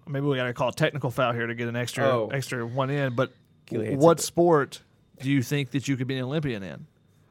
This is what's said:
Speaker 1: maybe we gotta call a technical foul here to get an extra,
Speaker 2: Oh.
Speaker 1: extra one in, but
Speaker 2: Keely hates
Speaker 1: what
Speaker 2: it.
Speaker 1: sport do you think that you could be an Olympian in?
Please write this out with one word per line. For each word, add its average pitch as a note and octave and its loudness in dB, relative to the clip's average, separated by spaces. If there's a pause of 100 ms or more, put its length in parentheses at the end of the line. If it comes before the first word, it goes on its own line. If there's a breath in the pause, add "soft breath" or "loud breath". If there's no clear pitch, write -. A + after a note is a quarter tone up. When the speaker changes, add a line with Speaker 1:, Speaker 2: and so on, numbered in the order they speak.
Speaker 1:
maybe C#3 -4
we C#3 2
gotta B2+ -2
call B2 0
a A2+ -4
technical C#3+ 0
foul B2 2
here A#2 -2
to A#2 -4
get A#2+ -4
an A#2 -4
extra, B2 -2
Speaker 2:
Oh. A#2+ 2
Speaker 1:
extra C3 -4
one C3 -2
in, C#3 -2
but B2+ 0 (360)
Speaker 2:
Keely A2 -4
hates C3+ 2
Speaker 1:
what E3 8
Speaker 2:
it. - -4
Speaker 1:
sport E3 2 (380)
do C3 -2
you C#3 4
think C#3+ -2
that C3 -2
you C#3 0
could B2+ -4
be C3 -4
an B2+ -4
Olympian B2+ -2
in? E2+ -12 (460 soft breath)